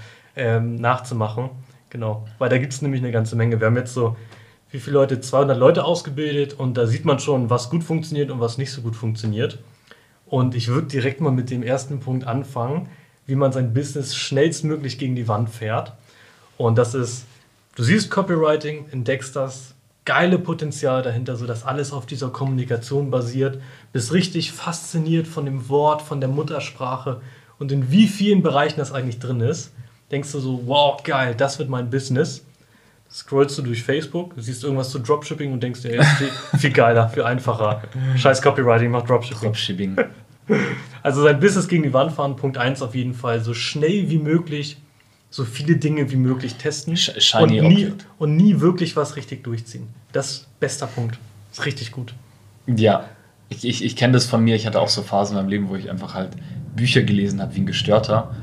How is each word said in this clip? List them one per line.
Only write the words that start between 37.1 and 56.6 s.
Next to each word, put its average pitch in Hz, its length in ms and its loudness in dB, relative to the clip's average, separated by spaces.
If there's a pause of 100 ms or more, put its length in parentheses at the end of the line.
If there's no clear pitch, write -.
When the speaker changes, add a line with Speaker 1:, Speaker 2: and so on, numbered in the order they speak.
Speaker 1:
einfacher. 113 580 0 (340)
Scheiß 131 260 4
Copywriting, 120 480 4
mach 120 140 0
Dropshipping.“ 117 460 0
Speaker 2:
Dropshipping. 95 480 -4 (1040)
Speaker 1:
Also 143 200 2
sein 147 180 6
Business 196 260 4
gegen 165 160 2
die 135 80 0
Wand 143 220 2
fahren, 143 240 -4
Punkt 131 200 -4
eins 127 240 -2
auf 113 140 -6
jeden 127 180 -2
Fall, 120 280 -2
so 117 120 -4
schnell 156 560 0
wie 160 100 2
möglich, 151 580 -2 (520)
so - 140 -8
viele 147 320 0
Dinge 147 340 0
wie 131 60 -2
möglich 127 400 0
testen 156 400 -4
Speaker 2:
Sh-, - 240 0
shiny 110 400 6
Speaker 1:
und 156 80 6
nie, 202 200 8
Speaker 2:
Object. - 180 -8 (120)
Speaker 1:
und 151 200 0
nie 185 240 6
wirklich 170 340 2
was 147 220 -2
richtig 135 260 -12
durchziehen. 117 460 -8 (240)
Das - 180 -2
ist - 300 -14
bester 135 260 -4
Punkt. 117 320 -4 (320)
Ist - 140 -8
richtig - 260 -6
gut. 127 220 -12 (520)
Speaker 2:
Ja, 107 380 4 (460)
ich, - 160 -10
ich, 117 180 -2
ich - 140 -4
kenn 127 160 4
das 123 120 6
von 117 160 2
mir. 113 140 6
Ich 107 100 0
hatte 101 140 2
auch 80 80 2
so 104 140 -2
Phasen 101 340 0
in 98 80 0
meinem 98 60 -2
Leben, 101 180 -2
wo 95 80 -6
ich 95 140 -8
einfach - 240 -8
halt 92 180 -6 (460)